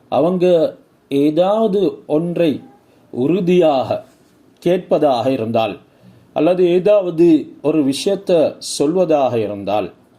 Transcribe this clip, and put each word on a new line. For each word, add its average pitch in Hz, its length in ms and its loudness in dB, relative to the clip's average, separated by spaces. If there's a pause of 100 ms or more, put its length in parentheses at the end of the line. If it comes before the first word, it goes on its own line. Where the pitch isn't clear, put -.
அவங்க 170 680 0 (320)
ஏதாவது 180 1000 0
ஒன்றை 165 540 -2 (500)
உறுதியாக 156 920 0 (540)
கேட்பதாக 151 720 0
இருந்தால், 113 480 -2 (540)
அல்லது 175 360 0
ஏதாவது 175 840 2 (100)
ஒரு 156 220 0
விஷயத்தை 170 680 0 (260)
சொல்வதாக 151 560 0
இருந்தால், 101 580 -4 (260)